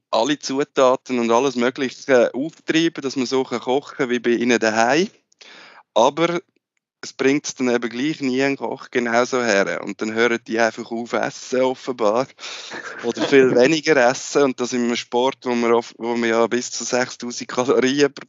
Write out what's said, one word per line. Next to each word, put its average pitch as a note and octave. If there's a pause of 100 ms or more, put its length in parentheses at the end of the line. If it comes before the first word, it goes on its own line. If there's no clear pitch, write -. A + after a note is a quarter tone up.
alle C3
Zutaten C3
und A#2
alles B2+
Mögliche B2
aufzutreiben, D#3+
dass C3
man B2+
so C3
kann B2
kochen C3
wie B2
bei A#2+
ihnen A#2+
daheim. A2+ (840)
Aber C#3+ (640)
es -
bringt C3+
dann B2+
eben A#2+
gleich C#3
nie C3
einen C#3
Koch B2
genauso A#2+
her. G2
Und F#2+
dann A2
hören A#2
die A2
einfach A2+
auf A#2
essen, B2
offenbar. B2+ (760)
Oder A#2+
viel C3
<laughs> -
weniger D3 (120)
essen. C#3
Und B2+
das A#2+
in B2
einem A#2+
Sport, B2
wo B2+
man A#2+
oft, A#2
wo A#2
man A#2
ja A2+
bis A#2+
zu -
sechstausend B2
Kalorien C3
pro -